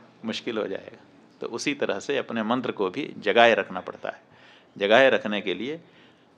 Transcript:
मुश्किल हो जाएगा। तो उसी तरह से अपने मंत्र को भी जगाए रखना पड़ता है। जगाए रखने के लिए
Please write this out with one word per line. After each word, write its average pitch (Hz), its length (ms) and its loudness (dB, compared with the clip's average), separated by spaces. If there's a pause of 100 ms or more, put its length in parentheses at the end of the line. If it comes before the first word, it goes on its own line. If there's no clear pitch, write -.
(260)
मुश्किल 113 320 -6
हो 101 100 -4
जाएगा। - 300 -10 (440)
तो - 80 -8
उसी 120 260 -4
तरह 104 240 -4
से 139 180 -4
अपने 117 260 -4
मंत्र 113 280 -2
को 95 180 -2
भी 135 180 -8 (120)
जगाए 110 340 6
रखना 95 280 -2
पड़ता - 280 -10
है। - 120 -10 (540)
जगाए 110 340 6
रखने 104 320 0
के 90 120 -2
लिए 127 260 -8 (580)